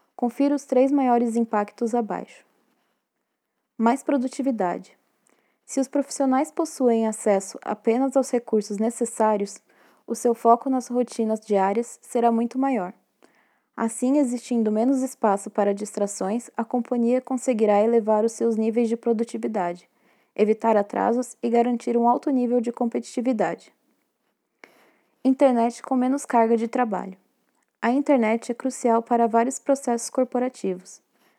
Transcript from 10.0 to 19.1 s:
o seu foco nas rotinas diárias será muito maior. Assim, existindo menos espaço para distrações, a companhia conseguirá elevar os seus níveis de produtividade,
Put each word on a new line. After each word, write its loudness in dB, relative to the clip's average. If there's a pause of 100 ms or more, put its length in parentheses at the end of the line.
o -6
seu 0
foco 4
nas -2
rotinas -2
diárias 0
será 0
muito -2
maior. -2 (840)
Assim, 0
existindo 0
menos 0
espaço -2
para 0
distrações, -6
a -6
companhia 0
conseguirá 0
elevar 2
os 0
seus 0
níveis 0
de 0
produtividade, -4 (460)